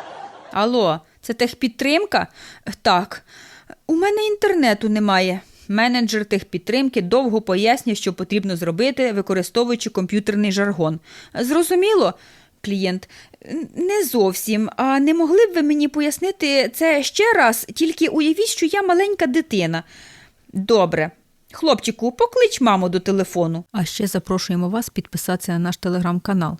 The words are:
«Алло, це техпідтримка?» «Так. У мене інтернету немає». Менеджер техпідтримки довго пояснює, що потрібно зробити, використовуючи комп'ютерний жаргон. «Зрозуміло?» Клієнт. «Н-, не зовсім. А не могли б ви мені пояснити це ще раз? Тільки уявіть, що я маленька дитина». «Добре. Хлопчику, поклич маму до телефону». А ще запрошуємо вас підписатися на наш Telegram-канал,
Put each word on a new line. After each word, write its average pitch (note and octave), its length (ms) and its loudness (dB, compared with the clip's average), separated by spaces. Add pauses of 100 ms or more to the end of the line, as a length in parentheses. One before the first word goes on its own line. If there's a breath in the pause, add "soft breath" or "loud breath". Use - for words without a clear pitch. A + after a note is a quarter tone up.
(520)
«Алло, G#3 480 0 (220 soft breath)
це - 120 -8
техпідтримка?» B3 920 -2 (540 loud breath)
«Так. F#3+ 440 0 (640 loud breath)
У D#4+ 80 0
мене G#4 320 0
інтернету D#4+ 640 2
немає». F#3+ 520 2 (260 soft breath)
Менеджер A3 580 0
техпідтримки A3 760 -2
довго A3 400 2
пояснює, G#3+ 540 0
що F#3+ 180 -4
потрібно F#3+ 440 -2
зробити, E3+ 540 0
використовуючи G#3 800 -2
комп'ютерний G3+ 640 -2
жаргон. F3 480 0 (340 loud breath)
«Зрозуміло?» E4+ 800 2 (480 loud breath)
Клієнт. F#3+ 480 -4 (360 loud breath)
«Н-, D4+ 300 -8
не G4 280 0
зовсім. G#3+ 720 0
А C4+ 240 0
не C#4+ 140 4
могли E4+ 320 4
б F#4+ 100 -6
ви E4+ 60 2
мені D4 260 2
пояснити D4 800 0
це D4+ 340 0
ще A4 300 2
раз? B3+ 420 2
Тільки D#4+ 320 0
уявіть, D#4 400 2
що - 180 -2
я G4+ 160 0
маленька F#4+ 460 2
дитина». F#3 560 0 (720 loud breath)
«Добре. F3 580 2 (400)
Хлопчику, A#3+ 600 0
поклич A#4+ 500 0
маму G3 280 2
до F3+ 100 -2
телефону». F3 720 -2
А F#3+ 140 -2
ще - 220 -4
запрошуємо F3+ 600 -2
вас A3+ 200 -4
підписатися - 640 -6
на F3 80 0
наш F3 200 -2
Telegram-канал, F3 800 -2